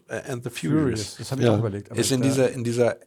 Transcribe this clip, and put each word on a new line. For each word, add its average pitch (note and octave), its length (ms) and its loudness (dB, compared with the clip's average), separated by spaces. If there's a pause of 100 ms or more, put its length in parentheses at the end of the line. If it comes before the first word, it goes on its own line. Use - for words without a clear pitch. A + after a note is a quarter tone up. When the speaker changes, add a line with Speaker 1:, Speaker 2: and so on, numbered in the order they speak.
Speaker 1:
äh, A#2 140 -6 (100)
and B2 120 -8
the B2+ 60 -6
Furious. D#3 320 0
Speaker 2:
Furious, A2 360 -2
das - 140 -8
hab C3 80 -4
ich B2 60 4
Speaker 3:
Ja. A2+ 80 6
Speaker 2:
auch G#2 60 2
überlegt, G#2 320 -4
aber G#2+ 80 -4
Speaker 1:
Ist G#2+ 120 2
in B2+ 100 2
Speaker 2:
da C3 60 2
Speaker 1:
dieser, C3 240 2
in B2 120 -6
dieser A#2 440 2